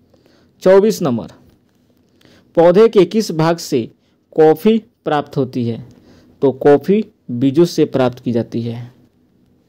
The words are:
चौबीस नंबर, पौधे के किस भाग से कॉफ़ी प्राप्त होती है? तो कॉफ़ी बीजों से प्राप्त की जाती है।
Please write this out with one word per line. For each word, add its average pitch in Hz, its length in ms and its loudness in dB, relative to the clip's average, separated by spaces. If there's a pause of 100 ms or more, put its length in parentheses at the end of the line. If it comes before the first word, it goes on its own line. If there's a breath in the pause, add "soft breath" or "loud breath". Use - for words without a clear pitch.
(640 soft breath)
चौबीस 190 380 2
नंबर, 120 300 -6 (1300 soft breath)
पौधे 175 320 4
के 202 160 4
किस 208 260 -4
भाग 165 260 -2
से 131 320 -6 (420)
कॉफ़ी 160 460 2 (280)
प्राप्त 147 320 -6
होती 127 280 -4
है? 117 220 -8 (540 soft breath)
तो 139 100 2
कॉफ़ी 147 520 0 (280)
बीजों 135 340 0
से 160 200 -2
प्राप्त 127 340 -4
की 127 120 -8
जाती 117 300 -6
है। 117 300 -12 (760)